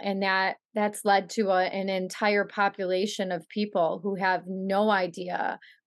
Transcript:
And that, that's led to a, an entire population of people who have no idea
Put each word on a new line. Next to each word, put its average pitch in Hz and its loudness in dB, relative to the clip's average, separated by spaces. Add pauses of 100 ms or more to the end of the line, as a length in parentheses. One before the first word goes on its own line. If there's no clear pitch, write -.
And 196 -2
that, 190 0 (180)
that's 208 -2
led 196 4
to 214 0
a, 185 4
an 190 -2
entire 196 0
population 196 -2
of 170 -6
people 196 0
who 196 -4
have 185 0
no 190 0
idea 180 -2 (280)